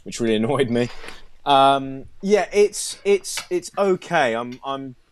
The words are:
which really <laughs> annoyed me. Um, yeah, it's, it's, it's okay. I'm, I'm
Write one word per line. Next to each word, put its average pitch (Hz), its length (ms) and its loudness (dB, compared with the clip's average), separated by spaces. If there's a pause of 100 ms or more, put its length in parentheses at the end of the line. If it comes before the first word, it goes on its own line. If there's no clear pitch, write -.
which - 160 -10
really 113 160 2
<laughs> 107 80 0
annoyed 127 260 0
me. 120 200 0 (560)
Um, 135 600 4 (160)
yeah, 196 300 2
it's, 202 540 0
it's, 202 440 0
it's 180 280 -4
okay. 175 580 0
I'm, 123 300 -6
I'm 135 300 -8 (160)